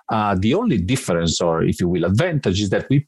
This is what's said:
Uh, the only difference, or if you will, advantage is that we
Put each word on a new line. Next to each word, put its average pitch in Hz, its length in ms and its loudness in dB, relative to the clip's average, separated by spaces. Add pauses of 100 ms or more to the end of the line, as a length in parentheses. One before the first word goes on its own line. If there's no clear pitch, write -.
Uh, 104 300 0
the 113 140 2
only 196 240 0
difference, 87 600 -2
or 85 240 0
if - 160 0
you 90 80 0
will, 85 160 0
advantage 110 560 0
is 101 100 -2
that 98 200 -2
we 143 180 4